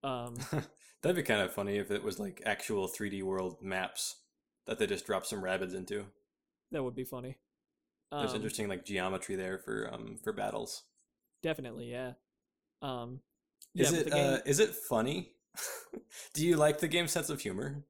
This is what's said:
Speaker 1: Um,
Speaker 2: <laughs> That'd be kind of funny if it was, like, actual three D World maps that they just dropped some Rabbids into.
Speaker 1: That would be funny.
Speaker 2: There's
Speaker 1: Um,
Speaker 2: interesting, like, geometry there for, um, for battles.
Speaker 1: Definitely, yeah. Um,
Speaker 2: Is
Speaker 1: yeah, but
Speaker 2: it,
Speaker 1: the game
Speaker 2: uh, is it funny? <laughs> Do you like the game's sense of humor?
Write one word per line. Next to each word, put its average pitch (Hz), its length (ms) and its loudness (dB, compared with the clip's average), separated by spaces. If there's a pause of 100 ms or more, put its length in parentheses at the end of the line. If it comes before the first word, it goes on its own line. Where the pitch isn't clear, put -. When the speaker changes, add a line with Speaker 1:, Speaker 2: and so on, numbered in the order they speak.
Speaker 1:
Um, 123 320 -4
Speaker 2:
<laughs> - 680 -6
That'd 180 140 4
be 170 60 0
kind 110 180 4
of 92 120 2
funny 101 260 0
if 98 120 -2
it 101 120 2
was, 101 160 -2
like, 101 260 -6
actual 101 440 0
three 101 220 -4
D 98 120 -4
World 95 400 -2
maps 95 540 -4 (500)
that 110 120 -4
they 110 80 4
just 98 200 -2
dropped 95 200 0
some 104 160 -4
Rabbids 92 320 0
into. 101 320 -4 (680)
Speaker 1:
That 147 120 0
would 123 100 -4
be 131 100 -4
funny. 127 340 -10 (720)
Speaker 2:
There's 143 180 0
Speaker 1:
Um, 123 60 -2
Speaker 2:
interesting, 107 320 -2
like, 95 160 -4
geometry 95 520 -2
there 95 220 -2
for, 110 340 -4
um, 113 300 -8
for 110 100 0
battles. 110 500 -4 (600)
Speaker 1:
Definitely, 120 480 -4
yeah. 123 240 -6 (680)
Um, 127 380 -6 (540)
Speaker 2:
Is 151 160 6
Speaker 1:
yeah, - 0 -
but 165 100 6
Speaker 2:
it, 147 40 4
Speaker 1:
the 156 60 0
game 143 240 6
Speaker 2:
uh, 127 120 2
is 143 140 4
it 220 140 6
funny? 131 580 0 (220)
<laughs> - 800 -10
Do 151 100 2
you 170 120 8
like 151 240 8
the 170 80 2
game's 165 240 4
sense 160 180 0
of 143 100 -2
humor? 135 500 -4